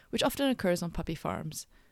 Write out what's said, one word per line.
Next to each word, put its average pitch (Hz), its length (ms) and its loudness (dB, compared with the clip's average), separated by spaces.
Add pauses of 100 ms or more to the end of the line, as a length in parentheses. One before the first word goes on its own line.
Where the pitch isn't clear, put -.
which - 140 0
often 277 260 2
occurs 180 320 2
on 170 80 -2
puppy 165 240 -4
farms. - 540 -6 (240)